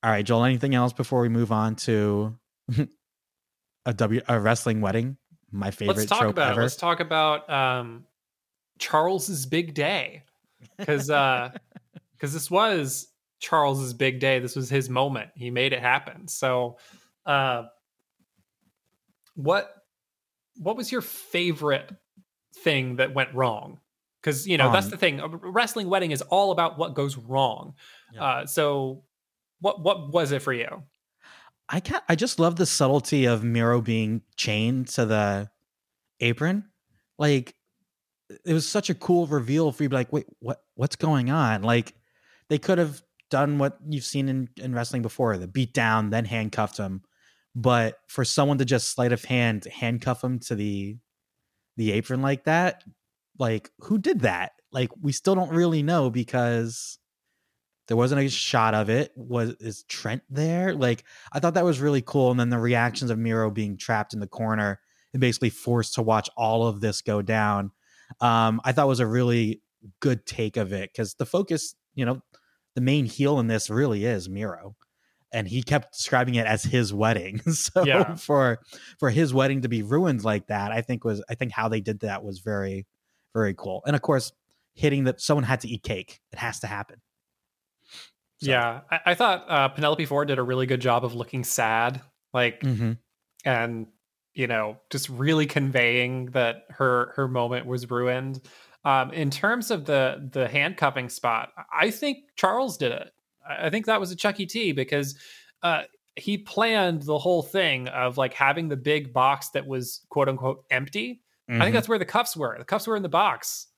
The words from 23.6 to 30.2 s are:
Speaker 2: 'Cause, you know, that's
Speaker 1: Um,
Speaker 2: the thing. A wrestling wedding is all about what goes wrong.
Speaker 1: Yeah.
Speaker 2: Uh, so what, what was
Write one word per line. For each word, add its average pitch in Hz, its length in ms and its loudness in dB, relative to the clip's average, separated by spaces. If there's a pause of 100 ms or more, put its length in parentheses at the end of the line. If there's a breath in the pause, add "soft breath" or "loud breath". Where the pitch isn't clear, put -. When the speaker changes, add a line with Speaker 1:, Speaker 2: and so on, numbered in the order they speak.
Speaker 2:
'Cause, 139 240 -2
you 180 100 2
know, 131 120 6
that's 185 180 4
Speaker 1:
Um, - 40 -8
Speaker 2:
the 202 60 -12
thing. 151 220 0
A 156 80 -8
wrestling 190 640 -4
wedding 185 220 2
is 139 120 -2
all 196 280 2
about 165 260 0
what 160 160 -4
goes 139 240 -4
wrong. 127 580 -2 (340 loud breath)
Speaker 1:
Yeah. 113 140 -10
Speaker 2:
Uh, - 220 -2
so 139 580 -2 (560)
what, 196 220 -2
what 170 300 0
was 156 200 2